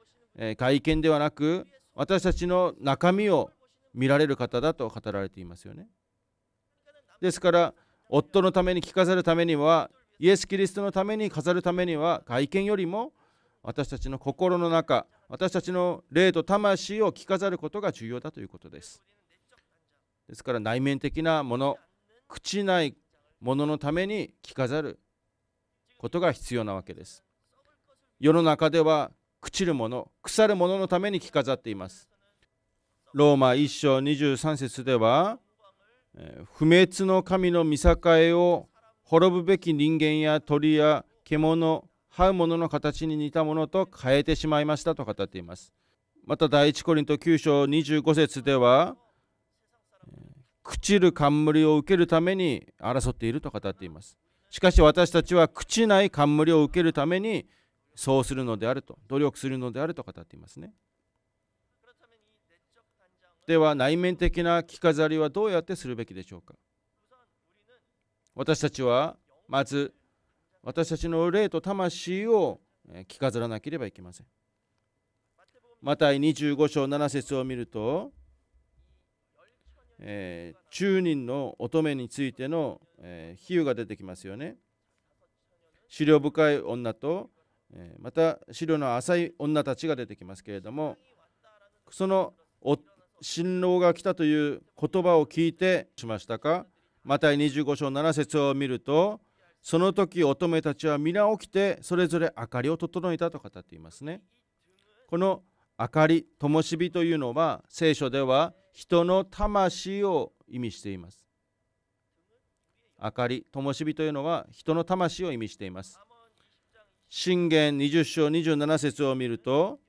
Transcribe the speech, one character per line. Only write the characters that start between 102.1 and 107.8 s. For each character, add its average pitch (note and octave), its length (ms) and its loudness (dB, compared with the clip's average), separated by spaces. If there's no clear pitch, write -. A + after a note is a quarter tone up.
れ D#3+ 180 -2
明 A#2 120 -10
か B2 140 -4
り C3 60 -2
を E3 80 0
整 F3 360 -6
え D#3+ 40 -4
た E3+ 140 -4
と D3+ 80 -14
語 G#2 100 -16
っ F#2 140 -18
て - 140 -20
い - 20 -20
ま E2 140 -20
す - 120 -20
ね。 E3+ 160 -12
こ E3+ 120 -4
の F#3+ 260 -2
明 A2+ 100 -4
か D#3 200 4
り、 E3 180 2
灯 D3+ 220 2
火 E3+ 280 -4
と F3 140 -2
い E3 100 0
う D#3 40 -2
の B2+ 140 -4
は D3+ 360 -2
聖 D#3 260 0